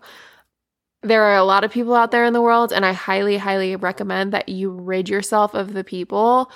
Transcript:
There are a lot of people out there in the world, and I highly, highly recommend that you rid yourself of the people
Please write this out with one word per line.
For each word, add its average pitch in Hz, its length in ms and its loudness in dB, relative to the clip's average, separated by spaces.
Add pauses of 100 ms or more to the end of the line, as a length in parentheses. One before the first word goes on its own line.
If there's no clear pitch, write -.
(1040)
There 220 220 2
are 202 120 4
a 190 80 4
lot 196 200 2
of 214 60 -2
people 240 240 -2
out 233 180 2
there 240 120 2
in 233 80 2
the 240 80 2
world, 233 320 2
and 196 140 0
I 185 60 0
highly, 202 440 -2
highly 196 400 -2
recommend 190 560 -4
that - 160 -4
you 190 220 -6
rid 185 400 -4
yourself 208 420 0
of 196 220 -6
the 190 100 -6
people 226 720 0